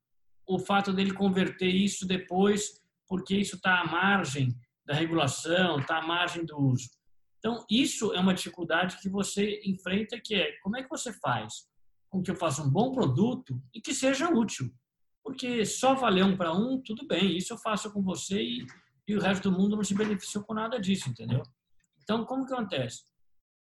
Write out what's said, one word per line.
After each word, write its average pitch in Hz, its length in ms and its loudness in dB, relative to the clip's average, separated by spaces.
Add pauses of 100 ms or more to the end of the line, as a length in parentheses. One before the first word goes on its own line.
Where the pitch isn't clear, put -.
(440)
o 185 140 0
fato 196 340 2
dele 196 200 2
converter 185 560 2
isso 190 360 2
depois, 185 760 0 (260)
porque 190 300 -2
isso 196 240 -2
tá 180 200 4
à 175 40 -2
margem 165 640 2 (360)
da 147 80 -4
regulação, 160 880 2
tá 160 160 -2
à 160 60 -4
margem 170 400 -2
do 151 140 -10
uso. 131 320 2 (480)
Então, 226 320 -4
isso 226 420 2
é 180 60 -2
uma 185 160 4
dificuldade 175 680 -2
que 196 80 -8
você 202 560 -2
enfrenta, 196 560 -2
que - 140 -6
é, 156 300 0
como 208 120 -4
é 269 60 -6
que 262 60 -14
você 254 240 -8
faz 117 560 -6 (400)
com 190 120 -4
que 180 120 -4
eu - 20 -2
faça 160 260 -2
um 143 80 0
bom 202 220 2
produto 185 720 0 (100)
e 226 80 -16
que - 140 -6
seja 269 340 2
útil? 226 400 0 (540)
Porque 247 420 -2
só 254 300 2
valer 208 300 4
um 196 120 4
pra 170 160 -2
um, 247 320 0
tudo 220 220 -10
bem, 185 300 2
isso 185 160 -6
eu 226 60 -8
faço 214 340 -4
com 202 100 -2
você 190 400 -2
e, 240 240 -6 (400)
e 208 80 -2
o 196 60 0
resto 190 280 2
do 180 80 4
mundo 202 200 4
não 214 80 0
se 202 100 0
beneficiou 208 480 -2
com 220 120 -8
nada 226 260 -2
disso, 190 280 0
entendeu? 117 340 -2 (600)
Então, 220 220 -2
como 262 200 -4
que 262 80 -8
acontece? 180 520 -4 (560)